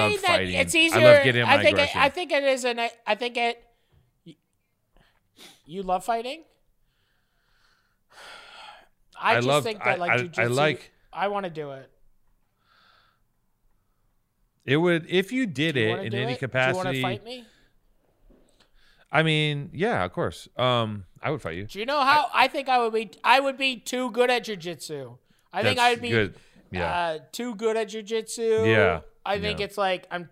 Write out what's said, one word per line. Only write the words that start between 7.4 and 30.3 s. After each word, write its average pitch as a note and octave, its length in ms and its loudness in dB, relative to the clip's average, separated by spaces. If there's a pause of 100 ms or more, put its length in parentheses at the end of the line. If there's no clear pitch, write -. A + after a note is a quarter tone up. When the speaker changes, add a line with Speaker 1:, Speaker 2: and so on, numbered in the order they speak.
Speaker 2:
<sighs> - 40 -20 (1040)
I F#3+ 120 2
Speaker 1:
I - 40 6
Speaker 2:
just A#2+ 100 0
Speaker 1:
loved, C#3 180 2
Speaker 2:
think G#3+ 140 -6
that, - 100 -4
Speaker 1:
I, F#3 60 2
Speaker 2:
like, F3 160 -4
Speaker 1:
I, A#2+ 40 4
I B2 40 4
Speaker 2:
jiu-jitsu, A#2+ 360 -2
Speaker 1:
like D3 360 0 (260)
Speaker 2:
I F#3 120 -2
wanna G3+ 220 -6
do D3 200 -12
it. C3+ 180 -16 (2750)
Speaker 1:
It C3 120 2
would, E3+ 300 2
if F#3+ 240 0
you C4 140 -2
did D#3 280 -2
Speaker 2:
Do B2+ 60 0
you G#2+ 60 2
Speaker 1:
it A2+ 40 2
Speaker 2:
wanna A#2 120 -4
Speaker 1:
in A2+ 80 -6
Speaker 2:
do A#2 80 -4
Speaker 1:
any B2 140 -4
Speaker 2:
it? - 80 -8
Do C3+ 60 -6
you - 100 -6
wanna C3 160 2
Speaker 1:
capacity. C3+ 300 -4
Speaker 2:
fight B2+ 220 -4
me? A#3+ 200 -16 (1700)
Speaker 1:
I D3+ 100 4
mean, D3+ 500 0
yeah, E3 320 -2
of F#2 80 -4
course. A#2+ 440 -6
Um, A2+ 480 0 (180)
I B2 80 -4
would D3 100 -4
fight E2 160 -8
you. G2 80 -8
Speaker 2:
Do F#3+ 140 -14
you A3 80 -8
know C#4+ 140 -2
how C#4 320 4
Speaker 1:
I A#3 120 4
Speaker 2:
I C4 40 2
think C4+ 200 -6
I B3+ 100 4
would A#3 140 0
be? A3 180 -4 (120)
I A#3+ 180 6
would C4+ 160 -2
be C4 200 -2
too B3+ 340 -4
good B3 200 2
at A#3+ 140 0
jiu-jitsu. D#3 720 -10 (360)
I F#3 100 -4
think B3+ 140 0
Speaker 1:
That's A#3+ 100 4
Speaker 2:
I B3 40 6
would A#3 120 -2
be, A#3+ 60 -6
Speaker 1:
good. A2+ 260 0 (380)
Yeah. F#2 200 -2
Speaker 2:
uh, E3+ 260 -4 (120)
too A#3+ 240 -8
good A3 220 -2
at A3 140 -4
jiu-jitsu. A3 760 -2
Speaker 1:
Yeah. G#2 360 4 (240)
Speaker 2:
I G3+ 140 -2
think G#3 220 -4
Speaker 1:
Yeah. G3+ 60 -4
Speaker 2:
it's G3 120 -12
like F#3 320 -2
I'm F3 220 -10